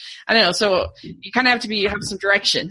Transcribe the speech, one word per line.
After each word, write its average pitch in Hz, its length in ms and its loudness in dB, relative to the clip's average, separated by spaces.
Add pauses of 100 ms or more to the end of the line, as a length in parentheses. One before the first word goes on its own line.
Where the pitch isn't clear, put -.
(260)
I - 80 2
don't 226 80 6
know. 175 100 4
So 180 400 0 (100)
you - 300 -16
kinda 254 180 2
have 240 100 2
to 233 80 -8
be, 208 160 -2
have 208 180 -2
some 202 160 -8
direction 196 520 0